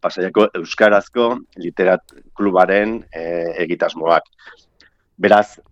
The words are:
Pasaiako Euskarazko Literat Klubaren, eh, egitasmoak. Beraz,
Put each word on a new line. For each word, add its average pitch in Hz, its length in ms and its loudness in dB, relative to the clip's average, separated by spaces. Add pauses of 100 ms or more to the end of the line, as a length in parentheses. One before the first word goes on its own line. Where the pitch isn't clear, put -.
Pasaiako 95 540 -2
Euskarazko 107 840 0 (180)
Literat 92 460 -2 (320)
Klubaren, 101 760 0
eh, 85 440 -8 (100)
egitasmoak. 82 600 -2 (960)
Beraz, - 400 2 (140)